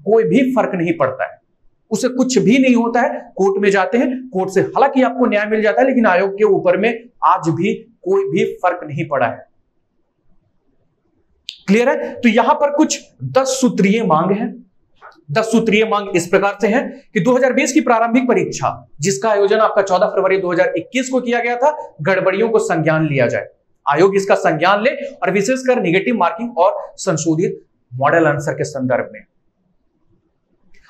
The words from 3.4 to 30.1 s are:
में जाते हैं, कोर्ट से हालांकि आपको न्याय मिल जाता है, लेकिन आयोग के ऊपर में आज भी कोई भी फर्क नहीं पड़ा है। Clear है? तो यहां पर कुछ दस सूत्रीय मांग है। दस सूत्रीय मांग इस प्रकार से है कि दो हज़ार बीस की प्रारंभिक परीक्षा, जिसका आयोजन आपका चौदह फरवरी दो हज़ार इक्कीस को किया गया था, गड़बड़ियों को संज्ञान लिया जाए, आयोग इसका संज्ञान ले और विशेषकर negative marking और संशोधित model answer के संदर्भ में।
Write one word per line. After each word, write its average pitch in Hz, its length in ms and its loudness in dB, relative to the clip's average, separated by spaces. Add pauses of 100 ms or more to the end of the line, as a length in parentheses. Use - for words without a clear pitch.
में 202 100 2
जाते 196 260 0
हैं, 262 120 0 (200)
कोर्ट 185 200 -4
से - 140 0
हालांकि 269 400 0
आपको 247 220 0
न्याय 208 220 0
मिल 214 140 -2
जाता 214 200 2
है, 262 60 4
लेकिन 247 200 2
आयोग 190 260 0
के 202 120 -4
ऊपर 185 320 2
में 220 160 0 (320)
आज 165 260 2
भी 180 220 -2 (280)
कोई 196 240 0
भी 196 200 -2 (100)
फर्क - 300 -2
नहीं 151 220 -8
पड़ा 131 200 0
है। 110 220 -12 (2250)
Clear 233 220 4
है? - 240 -4
तो - 160 0
यहां 233 260 4
पर 294 180 0
कुछ - 260 0 (260)
दस 262 340 0
सूत्रीय 214 460 2
मांग 170 280 0
है। 226 200 -4 (760)
दस 220 220 -2
सूत्रीय 220 340 2
मांग 202 300 -2
इस 170 120 -2
प्रकार 202 340 0
से 220 60 0
है 226 140 0 (320)
कि 214 60 -2
दो 233 140 2
हज़ार 254 200 2
बीस 269 200 0
की 302 80 2
प्रारंभिक 233 460 2
परीक्षा, 220 420 -2 (320)
जिसका 196 280 -2
आयोजन 202 280 2
आपका 208 240 2
चौदह 185 260 2
फरवरी 190 300 0
दो 180 140 -4
हज़ार 180 260 2
इक्कीस 247 320 -6
को 254 120 0
किया 240 180 -2
गया 240 160 -2
था, 285 160 2 (300)
गड़बड़ियों 190 480 0
को 208 120 2
संज्ञान 160 460 0
लिया 135 200 2
जाए, 110 200 -4 (380)
आयोग 190 300 4
इसका 196 220 2
संज्ञान 180 460 2
ले 262 80 2 (220)
और 175 180 -4
विशेषकर 247 500 0
negative 190 360 0
marking 190 400 -2
और 190 180 2 (220)
संशोधित 165 640 -2 (300)
model 151 360 2
answer 147 260 -2
के 151 120 -6
संदर्भ 127 480 -4
में। 104 100 -20 (1700)